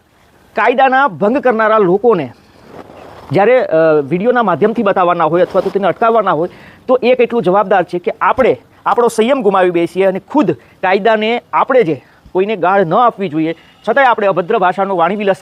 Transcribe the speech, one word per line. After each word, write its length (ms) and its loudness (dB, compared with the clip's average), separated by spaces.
કાયદાના 520 2
ભંગ 300 -2
કરનારા 400 0
લોકોને 540 0
જ્યારે, 320 2
અ, 280 2
વીડિયોના 400 -2
માધ્યમથી 400 0
બતાવવાના 420 0
હોય 180 2
અથવા 180 0
તો 100 -2
તેને 160 -2
અટકાવવાના 460 0
હોય, 160 -4
તો 140 2
એ 120 2
કેટલું 280 0
જવાબદાર 420 0
છે 140 -8
કે 220 -6
આપણે 360 0
આપણો 220 0
સંયમ 340 -2
ગુમાવી 280 0
બેસીએ 340 -2
અને 160 -2
ખુદ 220 0
કાયદાને 880 -2
આપણે 300 2
જે 200 -4
કોઈને 240 -2
ગાળ 300 0
ન 80 -2
આપવી 340 0
જોઈએ, 260 -4
છતાંય 180 2
આપણે 200 0
અભદ્ર 320 0
ભાષાનો 380 -2
વાણીવિલાસ 460 -2